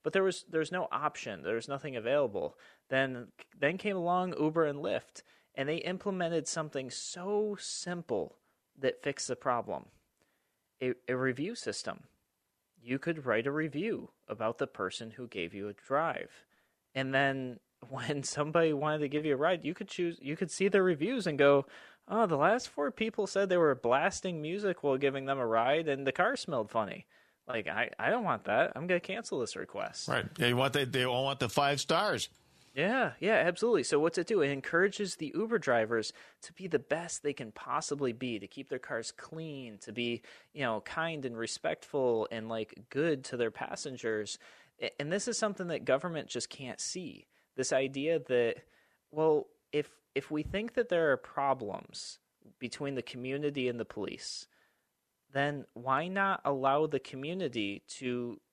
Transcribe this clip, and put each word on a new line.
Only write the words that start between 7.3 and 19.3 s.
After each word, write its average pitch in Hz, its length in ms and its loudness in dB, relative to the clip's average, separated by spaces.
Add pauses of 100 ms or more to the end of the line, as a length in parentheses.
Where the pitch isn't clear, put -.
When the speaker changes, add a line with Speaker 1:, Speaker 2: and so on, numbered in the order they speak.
Speaker 1:
simple 165 800 -4 (420)
that 135 240 0
fixed - 260 -4
the 127 80 -2
problem. 107 500 -2 (920)
A, 127 140 0 (140)
a 127 80 0
review 131 380 0
system. - 500 -8 (800)
You 123 160 -4
could 160 260 -4
write 117 220 4
a 139 60 -2
review 156 580 -2 (180)
about 110 300 -2
the 135 80 0
person 110 460 -6
who 120 160 -12
gave 92 260 -6
you 101 140 -6
a 101 60 -10
drive. - 680 -4 (480)
And 135 220 -2
then 135 460 0 (120)
<laughs> - 160 -20
when 131 360 -4
somebody 156 480 2
wanted 151 260 0
to 147 100 0
give 151 160 -2
you 151 100 2